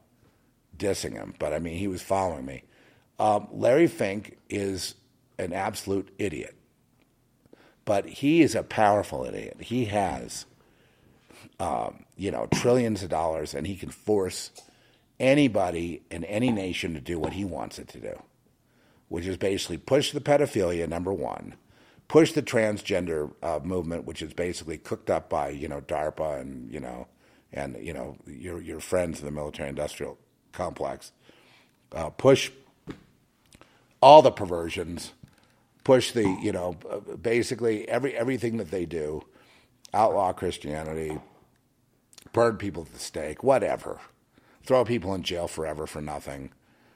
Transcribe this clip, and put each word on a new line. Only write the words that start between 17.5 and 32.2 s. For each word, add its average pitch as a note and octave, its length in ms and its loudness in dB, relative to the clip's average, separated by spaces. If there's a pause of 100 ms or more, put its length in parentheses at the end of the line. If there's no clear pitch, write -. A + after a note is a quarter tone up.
it - 80 -16
to - 120 -20
do, G#1 220 -10 (840)
which F2 180 -6
is F#2 120 -4
basically F#2+ 400 -2
push C3+ 340 2
the C#3+ 100 -4
pedophilia, G2 640 2
number F2 240 -4
one, G1+ 440 -6 (520)
push D#3+ 260 8
the C#3 100 0
transgender, F#2+ 880 0 (100)
uh, D2+ 220 -2
movement, E2+ 420 -4
which D#2 160 -10
is D#2 120 -10
basically E2 440 -4
cooked - 320 -6
up D#2+ 180 0
by, D2 220 -2
you C#2+ 180 -8
know, C#2+ 140 -8
darpa D2+ 580 -4
and, B1+ 320 -12
you C#2+ 80 -10
know, B1 280 -12 (440)
and, C#2 300 -8
you C#2 100 -10
know, C2 260 -10 (100)
your, E2 340 -12
your D#2+ 180 -12
friends F2 400 -2
in D2 60 -10
the D2 60 -6
military-industrial D2 840 -6 (360)
complex, D2 600 -8 (840)
uh, D#2 180 -6
push - 400 4 (1500)